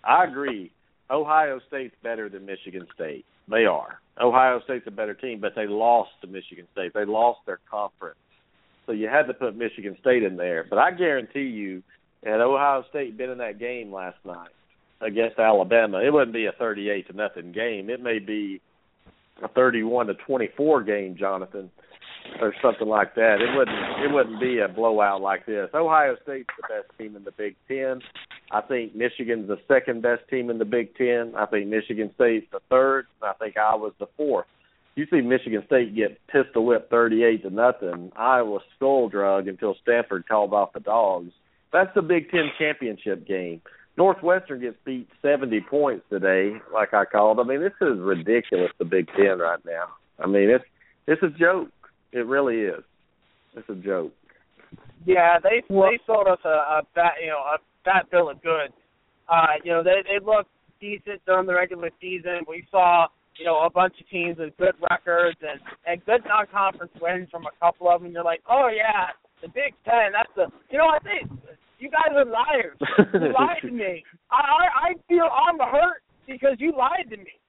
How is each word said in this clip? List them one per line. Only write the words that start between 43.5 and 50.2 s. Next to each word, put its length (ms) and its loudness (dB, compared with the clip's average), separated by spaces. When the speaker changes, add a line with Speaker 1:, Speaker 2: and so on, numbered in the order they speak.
Speaker 1:
Northwestern 640 2
gets 160 -8
beat 220 -10
seventy 400 0
points 480 -2
today, 440 2
like 220 0
I 100 4
called. 340 4
I 40 2
mean, 180 -2
this 180 -2
is 200 0
ridiculous, 800 0
the 60 -4
Big 220 0
Ten 300 2
right 280 -2
now. 200 -8
I 80 -4